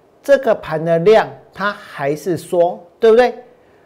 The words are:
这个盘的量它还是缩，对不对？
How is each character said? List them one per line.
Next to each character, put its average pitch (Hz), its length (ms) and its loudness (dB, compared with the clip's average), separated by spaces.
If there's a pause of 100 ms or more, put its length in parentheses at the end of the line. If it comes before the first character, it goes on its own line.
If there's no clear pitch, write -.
(240)
这 277 140 2
个 226 180 -2
盘 160 280 -8
的 165 160 0
量 185 280 4 (260)
它 196 200 -6
还 143 420 -8
是 160 220 -6
缩， 180 420 -2 (220)
对 226 100 4
不 220 60 4
对？ 240 180 2 (500)